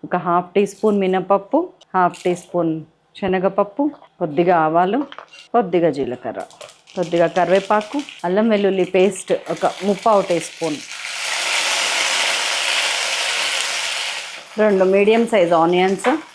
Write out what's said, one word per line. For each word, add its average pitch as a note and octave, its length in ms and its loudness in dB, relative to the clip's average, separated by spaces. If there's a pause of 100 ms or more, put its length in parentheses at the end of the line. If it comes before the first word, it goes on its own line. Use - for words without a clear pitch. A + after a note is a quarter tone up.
ఒక F3+ 100 -4 (100)
హాఫ్ F3 280 0
టీ G3+ 80 4 (100)
స్పూన్ G#3 320 0
మినపప్పు, F#3+ 540 0 (360)
హాఫ్ F3 300 2
టీ F3+ 80 2 (100)
స్పూన్ E3 300 -2 (480)
శనగపప్పు, F#3+ 640 0 (340)
కొద్దిగా E3+ 380 2 (100)
ఆవాలు, F#3 340 2 (540)
కొద్దిగా F3 360 2
జీలకర్ర, A#2+ 520 -6 (540)
కొద్దిగా E3+ 300 2 (120)
కరివేపాకు, G3 600 0 (260)
అల్లం G3+ 300 0
వెల్లుల్లి G3 400 2
పేస్ట్ F#3+ 380 2 (220)
ఒక - 180 -2 (160)
ముప్పావు G3+ 400 2
టీ F3 100 0 (100)
స్పూన్, D3+ 300 -6 (3750)
రెండు G3+ 240 4 (100)
మీడియం A3 320 4
సైజ్ F3+ 260 2 (120)
ఆనియన్స్ F#3 440 2 (260)